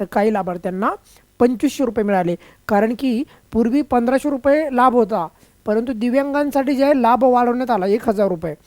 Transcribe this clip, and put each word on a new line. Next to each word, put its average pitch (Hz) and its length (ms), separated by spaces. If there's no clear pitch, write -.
तर 208 40
काही 214 280
लाभार्थ्यांना 185 580
पंचवीसशे 254 460
रुपये 220 200
मिळाले. 180 320
कारण 220 300
की 262 260
पूर्वी 233 300
पंधराशे 254 480
रुपये 285 420
लाभ 247 200
होता, 214 340
परंतु 233 260
दिव्यांगांसाठी 269 840
जे 269 80
आहे 277 180
लाभ 233 220
वाढवण्यात 247 460
आला 196 160
एक 220 220
हजार 202 200
रुपये. 165 260